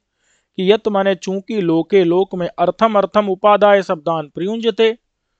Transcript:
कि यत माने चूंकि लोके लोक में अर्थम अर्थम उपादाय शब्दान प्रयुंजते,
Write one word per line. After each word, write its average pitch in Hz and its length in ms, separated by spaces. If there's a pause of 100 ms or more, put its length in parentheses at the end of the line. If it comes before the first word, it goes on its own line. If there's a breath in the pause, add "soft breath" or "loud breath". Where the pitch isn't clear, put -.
(560)
कि 185 160
यत 220 160
माने 196 260
चूंकि 196 460
लोके 165 440
लोक 175 300
में 175 140
अर्थम 208 500
अर्थम 202 300
उपादाय 202 540
शब्दान 160 460
प्रयुंजते, 226 680 (420)